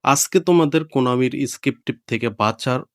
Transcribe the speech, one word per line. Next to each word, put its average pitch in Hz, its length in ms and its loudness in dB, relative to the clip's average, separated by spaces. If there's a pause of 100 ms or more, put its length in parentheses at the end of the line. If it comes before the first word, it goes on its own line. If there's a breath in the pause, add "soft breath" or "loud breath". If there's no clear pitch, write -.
আজকে 139 380 0
তোমাদের 160 440 2
কোনামির 127 640 0
স্ক্রিপ্টিভ - 500 -6 (100)
থেকে 117 220 -4
বাঁচার 113 520 -2 (140)